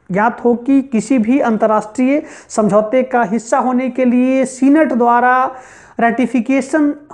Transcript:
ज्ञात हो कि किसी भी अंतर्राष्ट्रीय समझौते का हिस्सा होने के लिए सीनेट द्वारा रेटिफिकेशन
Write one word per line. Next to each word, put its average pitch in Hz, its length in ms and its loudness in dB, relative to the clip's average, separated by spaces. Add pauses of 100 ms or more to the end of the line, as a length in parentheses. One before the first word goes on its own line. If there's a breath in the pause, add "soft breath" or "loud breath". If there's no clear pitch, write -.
(120)
ज्ञात 220 320 0
हो 240 120 2
कि 269 260 0
किसी 262 360 -2
भी 233 220 2
अंतर्राष्ट्रीय 226 840 0 (260 loud breath)
समझौते 214 540 2
का 247 200 -2
हिस्सा 226 360 -2
होने 254 300 -2
के 262 160 -2
लिए 254 400 2
सीनेट 277 480 2
द्वारा 247 600 2 (440 loud breath)
रेटिफिकेशन 262 960 0 (180)